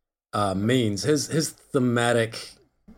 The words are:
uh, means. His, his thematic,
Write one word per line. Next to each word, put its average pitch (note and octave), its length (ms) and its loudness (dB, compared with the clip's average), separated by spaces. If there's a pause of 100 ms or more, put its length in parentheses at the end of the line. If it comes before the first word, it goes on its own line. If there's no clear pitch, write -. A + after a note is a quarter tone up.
(340)
uh, G2+ 200 0
means. G#2 500 0
His, C3+ 240 0
his D3+ 220 -2
thematic, A#2+ 1000 0 (460)